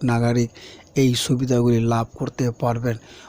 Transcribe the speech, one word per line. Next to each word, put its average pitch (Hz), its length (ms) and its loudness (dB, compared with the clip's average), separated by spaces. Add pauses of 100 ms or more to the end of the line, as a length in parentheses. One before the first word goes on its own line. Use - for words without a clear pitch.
নাগরিক 120 460 0 (460)
এই 135 200 4
সুবিধাগুলি 123 640 2 (140)
লাভ 113 220 -2
করতে 127 300 -6 (140)
পারবেন। 117 360 -2 (340)